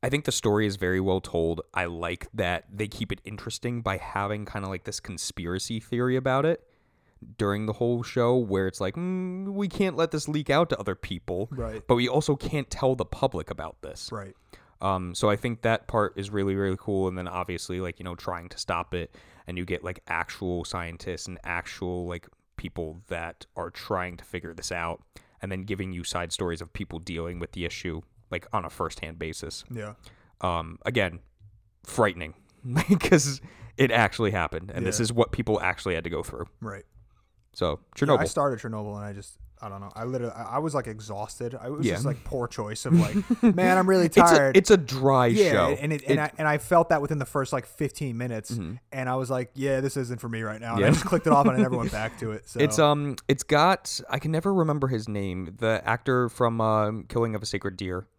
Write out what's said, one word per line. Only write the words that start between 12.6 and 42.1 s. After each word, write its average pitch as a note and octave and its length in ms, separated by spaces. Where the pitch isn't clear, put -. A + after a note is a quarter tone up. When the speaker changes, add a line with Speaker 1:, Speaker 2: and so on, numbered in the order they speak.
Speaker 1:
tell C3 260
the B2 100
public - 440
about D#2+ 320
this." - 300
Speaker 2:
Right. G2 240
Speaker 1:
Um, F#2 340
so - 140
I G#2 80
think A#2 240
that A2+ 260
part G#2 300
is G2 120
really, G2 260
really G2 220
cool. F#2+ 300
And F#2 100
then F2+ 120
obviously, F2+ 500
like, F2+ 200
you F2+ 40
know, F2 120
trying F2 340
to - 80
stop F2 360
it, F2 220
and F2 100
you F2+ 60
get, F2 220
like, F2+ 220
actual F2 580
scientists E2+ 600
and F#2 180
actual, F2+ 640
like, F2 200
people E2 500
that E2+ 380
are F2 140
trying F2+ 480
to - 80
figure E2+ 280
this - 200
out, E2+ 280
and G2 80
then F#2+ 140
giving F#2+ 300
you F2 100
side E2+ 300
stories E2+ 260
of F2 140
people F2 260
dealing E2 400
with E2+ 140
the F2+ 100
issue, E2 380
like, F2 220
on G2 140
a D#2+ 40
firsthand E2 480
basis. D#2+ 540
Speaker 2:
Yeah. G#2+ 220
Speaker 1:
Um, E2+ 440
again, F#2+ 360
frightening F2 480
<laughs> B2+ 260
because C#3+ 500
it B2+ 140
actually A2 400
happened, F2+ 440
and F2+ 100
this F#2+ 140
Speaker 2:
Yeah. A#2 40
Speaker 1:
is A2+ 100
what A#2 180
people G#2+ 300
actually F2+ 340
had E2 80
to E2+ 60
go E2 140
through. - 240
Speaker 2:
Right. G#2 240
Speaker 1:
So, D2+ 260
Speaker 2:
Yeah, D3+ 180
I B2 100
Speaker 1:
Chernobyl. - 40
Speaker 2:
started C#3 320
Chernobyl, G#2+ 360
and G#2 100
I G#2 80
just, G2+ 240
I G#2+ 80
don't G2 100
know. G2+ 160
I A2+ 100
literally, B2 280
I, A#2 220
I - 20
was, D3+ 160
like, C#3 140
exhausted. G#2+ 640
I, A#2+ 140
it - 20
was D3 160
Speaker 1:
Yeah. G2 80
Speaker 2:
just, G#2 120
like, C#3+ 180